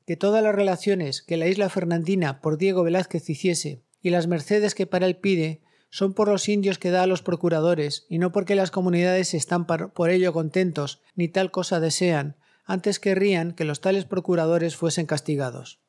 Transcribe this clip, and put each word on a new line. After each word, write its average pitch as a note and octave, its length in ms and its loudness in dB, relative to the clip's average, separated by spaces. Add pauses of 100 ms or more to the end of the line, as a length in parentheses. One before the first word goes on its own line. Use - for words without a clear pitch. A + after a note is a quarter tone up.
que F3+ 120 -4
todas G#3 260 2
las G#3+ 120 2
relaciones F#3+ 640 0
que E3 160 -4
la E3 100 0
isla F#3+ 220 0
fernandina E3+ 720 0
por D#3 160 0
Diego F#3 260 2
Velázquez E3+ 460 0
hiciese D#3 540 -4 (180)
y F#3 80 -2
las E3+ 180 2
mercedes G3 480 0
que F#3 120 -2
para F3+ 180 0
él F#3 120 0
pide D#3+ 440 0 (280)
son G3 240 -2
por G#3 140 2
los G3+ 220 2
indios G3 280 0
que F3+ 140 -2
da F#3 120 4
a F#3 40 4
los F#3 140 0
procuradores E3 880 0
y E3 100 -2
no F3+ 120 2
porque G3 240 0
las F#3+ 160 0
comunidades F3+ 640 2
están F3 320 -2
par-, E3 280 -4
por E3+ 160 0
ello F3+ 240 2
contentos D#3 680 -2 (140)
ni F3 120 0
tal F#3+ 240 -2
cosa F3+ 280 -2
desean, D#3+ 580 0 (280)
antes F#3+ 340 -2
querrían F#3+ 540 0
que E3+ 120 -4
los D3 160 -4
tales F#3+ 240 0
procuradores E3+ 680 0
fuesen E3 320 -2
castigados. C#3 800 -4